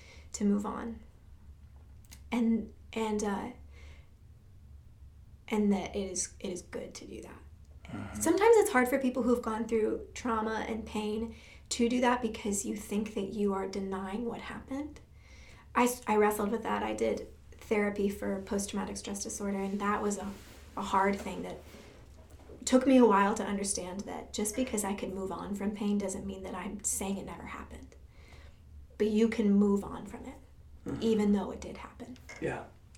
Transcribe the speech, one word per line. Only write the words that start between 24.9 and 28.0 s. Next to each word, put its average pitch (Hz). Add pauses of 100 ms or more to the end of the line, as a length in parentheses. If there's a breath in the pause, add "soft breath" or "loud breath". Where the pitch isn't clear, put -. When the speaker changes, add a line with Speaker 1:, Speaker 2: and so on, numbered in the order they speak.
Speaker 1:
could 190
move 190
on 175
from 214
pain 208
doesn't 196
mean 190
that 185
I'm 190
saying 196
it -
never 175
happened. - (1000 soft breath)